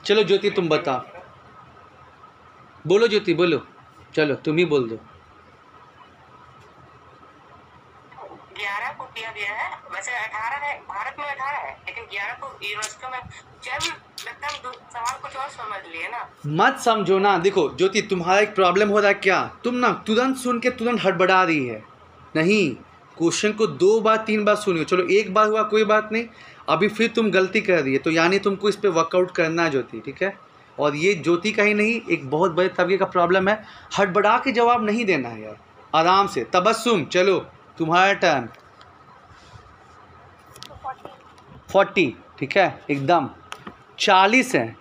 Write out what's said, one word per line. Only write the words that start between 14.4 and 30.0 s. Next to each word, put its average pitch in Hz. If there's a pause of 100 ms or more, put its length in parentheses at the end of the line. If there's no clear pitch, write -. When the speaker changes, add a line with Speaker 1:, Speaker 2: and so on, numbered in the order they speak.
Speaker 2:
है 294
दू-, 254
सवाल 247
कुछ 277
और 277
समझ 214
लिए 165
ना। 233 (200)
Speaker 1:
मत 214
समझो 190
ना, 196
देखो 180
ज्योति, 190
तुम्हारा 185
एक 214
problem 190
हो 208
रहा 202
है 202
क्या, 180 (200)
तुम 247
ना 247 (160)
तुरंत 254
सुन 240
के 247
तुरंत 233
हड़बड़ा 185
रही 156
है। 107 (520)
नहीं, 175 (480)
question 170
को 214
दो 180
बार, 220
तीन 214
बार 208
सुनियो। 175
चलो 180
एक 190
बार 214
हुआ, 214
कोई 214
बात 214
नहीं, 226 (440)
अभी 160
फिर 220
तुम 226
गलती 185
कर 175
रही 135
है, 135
तो 160
यानी 170
तुमको 196
इस 185
पे 208
workout 180
करना 165
है 160
ज्योति, 120
ठीक 139